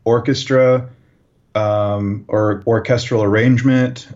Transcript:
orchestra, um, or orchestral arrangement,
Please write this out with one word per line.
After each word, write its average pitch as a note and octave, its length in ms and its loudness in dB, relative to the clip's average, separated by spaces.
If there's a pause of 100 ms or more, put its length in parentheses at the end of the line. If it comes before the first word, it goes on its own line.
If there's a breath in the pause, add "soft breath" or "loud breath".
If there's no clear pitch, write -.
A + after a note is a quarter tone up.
orchestra, B2+ 840 0 (640 loud breath)
um, G#2 760 -2
or G#2+ 380 0
orchestral A#2 560 0
arrangement, B2 920 2